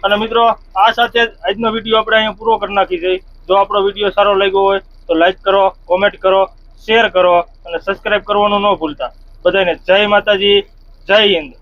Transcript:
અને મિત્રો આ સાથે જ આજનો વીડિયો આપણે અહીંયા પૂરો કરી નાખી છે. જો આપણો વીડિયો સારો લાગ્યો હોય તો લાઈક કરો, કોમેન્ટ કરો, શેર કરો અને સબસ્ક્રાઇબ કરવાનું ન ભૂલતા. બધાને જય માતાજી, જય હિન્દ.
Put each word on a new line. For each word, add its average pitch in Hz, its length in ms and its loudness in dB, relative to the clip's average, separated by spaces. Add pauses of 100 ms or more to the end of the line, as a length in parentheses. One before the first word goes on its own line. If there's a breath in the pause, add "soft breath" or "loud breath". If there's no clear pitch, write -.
અને 202 120 0
મિત્રો 226 280 -2 (320)
આ 208 160 4
સાથે 233 300 -2
જ 226 80 -2 (160)
આજનો 220 260 -4
વીડિયો 220 280 -2
આપણે 220 180 0
અહીંયા 214 220 -2
પૂરો 220 200 -2
કરી 202 160 -6
નાખી 180 280 -2
છે. 185 80 -2 (360)
જો 180 80 0
આપણો 196 300 0
વીડિયો 202 260 -2
સારો 202 300 2
લાગ્યો 196 260 0
હોય 196 140 0 (260)
તો 175 60 -2
લાઈક 170 300 2
કરો, 196 200 2 (220)
કોમેન્ટ 196 340 0
કરો, 190 220 2 (440)
શેર 220 240 2
કરો 180 240 2 (320)
અને 170 140 -10
સબસ્ક્રાઇબ 196 440 -4
કરવાનું 202 380 0
ન 202 140 0
ભૂલતા. 147 360 -8 (320)
બધાને 180 300 0 (140)
જય 202 200 2
માતાજી, 202 520 2 (480)
જય 196 100 2 (140)
હિન્દ. 151 200 -4 (100)